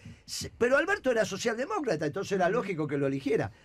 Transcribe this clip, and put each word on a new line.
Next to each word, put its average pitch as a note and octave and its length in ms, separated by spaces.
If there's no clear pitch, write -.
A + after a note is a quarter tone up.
Se-, - 320
pero B3 200
Alberto E4+ 340
era A3 140
socialdemócrata, A3+ 800
entonces F#3+ 280
era F#3 160
lógico F#3+ 380
que C#3+ 100
lo C#3 100
eligiera. C#3 440